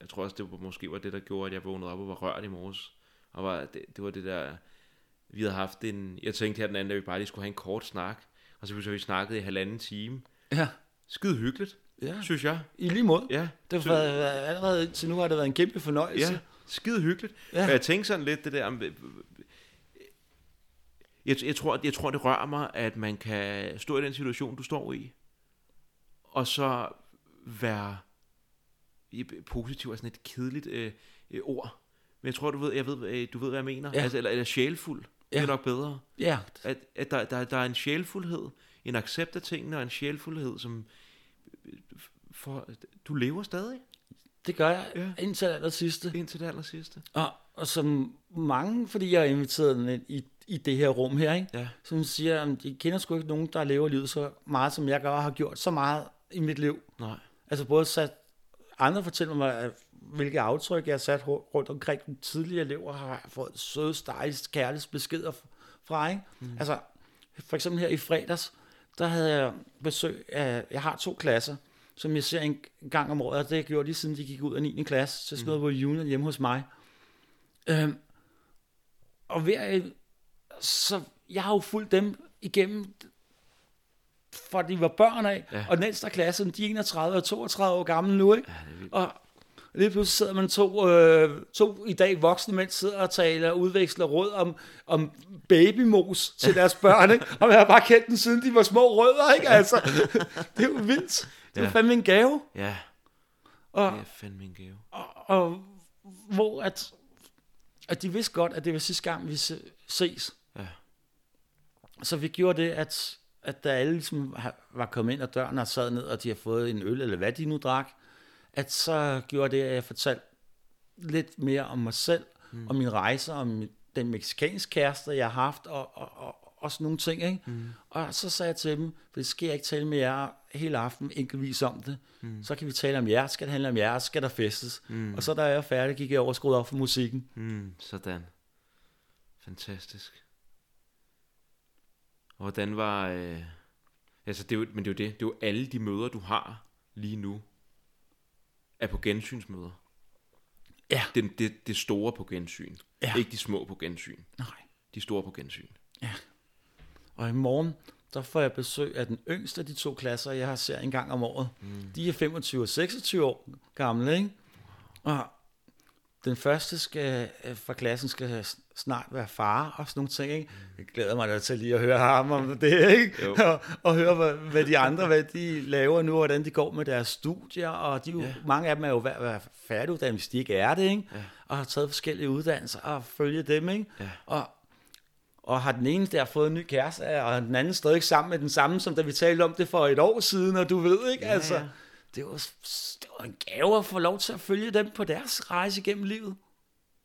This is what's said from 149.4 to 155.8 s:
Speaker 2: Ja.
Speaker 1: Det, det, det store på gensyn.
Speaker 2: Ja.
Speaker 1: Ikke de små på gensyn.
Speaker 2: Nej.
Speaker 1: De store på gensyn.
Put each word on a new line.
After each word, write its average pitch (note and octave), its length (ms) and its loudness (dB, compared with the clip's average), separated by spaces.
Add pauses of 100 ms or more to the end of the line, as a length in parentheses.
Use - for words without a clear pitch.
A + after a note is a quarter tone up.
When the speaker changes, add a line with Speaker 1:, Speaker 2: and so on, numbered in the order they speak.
Speaker 2:
Ja. C3 100 0 (140)
Speaker 1:
Det, G#2+ 240 0
det, G#2+ 280 -4
det G#2+ 100 -6
store G#2+ 360 -2
på G#2 100 -14
gensyn. F2 520 -12 (260)
Speaker 2:
Ja. A#2 140 -4
Speaker 1:
Ikke A#2+ 160 -2
de A2+ 60 -12
små - 280 -6
på F#2+ 100 -16
gensyn. - 440 -12 (200)
Speaker 2:
Nej. A#2+ 80 -10 (480)
Speaker 1:
De G#2+ 60 -12
store G2 220 -4
på F#2+ 80 -16
gensyn. - 360 -16 (340)